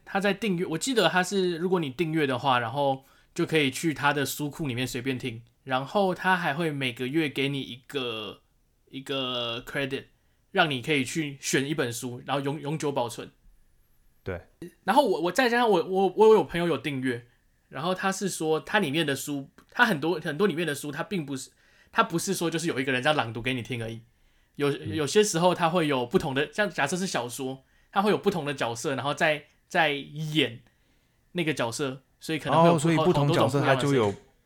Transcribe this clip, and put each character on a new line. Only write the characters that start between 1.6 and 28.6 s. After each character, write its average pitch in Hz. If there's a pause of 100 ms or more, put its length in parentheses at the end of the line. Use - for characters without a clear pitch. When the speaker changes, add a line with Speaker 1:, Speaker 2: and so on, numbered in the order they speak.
Speaker 1:
果 180
你 147
订 160
阅 156
的 127
话， 127
然 113
后 135 (300)
就 170
可 160
以 139
去 156
他 143
的 143
书 147
库 147
里 123
面 123
随 120
便 131
听， 117 (220)
然 135
后 190
他 185
还 170
会 165
每 135
个 123
月 151
给 135
你 139
一 120
个， 113 (480)
一 135
个 127
credit， 135 (440)
让 175
你 127
可 147
以 135
去 143
选 139
一 151
本 131
书， 123
然 135
后 143
永-， 143
永 143
久 147
保 123
存。 - (920)
Speaker 2:
对。 87 (420)
Speaker 1:
然 190
后 277
我， 165
我 175
再 254
加 240
上 240
我， 165
我， 185
我 220
有 180
朋 170
友 175
有 156
订 135
阅， 123 (420)
然 139
后 180
他 190
是 190
说 156
他 208
里 170
面 156
的 139
书， 139 (220)
他 240
很 175
多， 160
很 151
多 202
里 165
面 170
的 147
书， 147
他 156
并 165
不 139
是， - (420)
他 233
不 170
是 190
说 165
就 165
是 160
有 135
一 135
个 139
人 127
这 147
样 151
朗 117
读 117
给 127
你 127
听 117
而 113
已， 113 (540)
有-， 143
Speaker 2:
嗯。 156
Speaker 1:
有 151
些 214
时 208
候 175
他 175
会 165
有 127
不 185
同 147
的， 147
像 208
假 143
设 180
是 185
小 123
说， 131 (260)
他 196
会 208
有 196
不 202
同 156
的 143
角 117